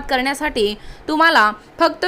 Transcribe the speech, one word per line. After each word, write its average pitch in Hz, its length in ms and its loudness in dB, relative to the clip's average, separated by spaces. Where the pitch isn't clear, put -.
करण्यासाठी 262 680 -2
तुम्हाला 302 440 4
फक्त 330 280 0